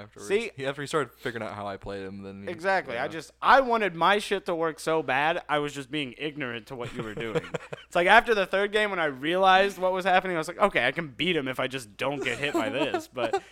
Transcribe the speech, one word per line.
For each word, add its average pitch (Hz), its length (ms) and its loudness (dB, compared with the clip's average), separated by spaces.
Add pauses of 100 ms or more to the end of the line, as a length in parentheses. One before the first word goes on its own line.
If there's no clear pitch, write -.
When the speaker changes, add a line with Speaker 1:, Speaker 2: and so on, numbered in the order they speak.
Speaker 1:
afterwards. 104 280 -16
Speaker 2:
See? 214 260 -2
Speaker 1:
He, 135 100 -10
after 139 160 -4
he 139 60 -6
started 139 280 -2
figuring 117 300 -6
out 104 120 -8
how 101 100 -8
I 98 100 -6
played 98 300 -10
him, 98 160 -12
then 98 220 -12
he, 175 60 -8
Speaker 2:
Exactly. 165 460 -2
I 131 100 -2
Speaker 1:
yeah. - 20 -8
Speaker 2:
just, 156 240 -12 (100)
I 240 200 8
wanted 220 340 0
my 185 240 4
shit 196 260 -2
to 180 80 -2
work 160 240 -2
so 160 240 0
bad, 151 460 0
I 147 100 2
was 147 140 -2
just 131 180 -10
being 135 280 -4
ignorant 127 500 -6
to 139 80 -10
what 120 180 -8
you 123 80 -6
were 107 140 -8
doing. 113 260 -4
Speaker 1:
<laughs> - 80 -16 (380)
Speaker 2:
It's - 80 -6
like, 175 100 4
after 226 260 8
the 196 140 2
third 202 240 0
game, 214 200 2
when 180 100 -2
I 160 60 2
realized 185 720 4
what 185 140 2
was 185 120 -2
happening, 185 320 2
I - 20 2
was 156 80 -2
like, 175 140 -8
"Okay, 170 260 4
I 135 60 2
can 165 160 -6
beat 147 260 -2
him 139 140 0
if 127 100 -4
I 131 80 0
just 123 300 -8
don't 139 260 -2
get 120 160 -2
hit 143 160 -2
by 294 140 2
this." 143 440 -2
But - 400 -2